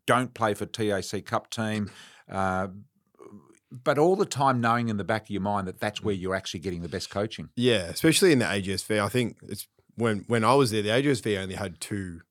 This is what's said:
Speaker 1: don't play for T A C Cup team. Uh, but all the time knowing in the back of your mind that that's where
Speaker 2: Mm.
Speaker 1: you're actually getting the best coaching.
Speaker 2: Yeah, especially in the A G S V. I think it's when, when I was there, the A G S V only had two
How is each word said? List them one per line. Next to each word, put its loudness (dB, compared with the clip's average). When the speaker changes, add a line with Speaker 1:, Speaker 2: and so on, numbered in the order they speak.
Speaker 1:
don't 2
play 0
for -6
T -4
A 0
C -8
Cup -4
team. -4
Uh, -2
but -2
all 4
the 0
time 2
knowing 2
in -2
the -4
back -2
of -20
your -4
mind -2
that -10
that's -4
where -2
Speaker 2:
Mm. -8
Speaker 1:
you're -2
actually -6
getting -6
the -8
best -8
coaching. -6
Speaker 2:
Yeah, 2
especially 6
in 6
the 2
A 0
G -4
S -4
V. 0
I 2
think 0
it's -12
when, 0
when 2
I 6
was 6
there, 0
the 0
A 4
G 2
S 2
V 0
only -6
had -8
two -8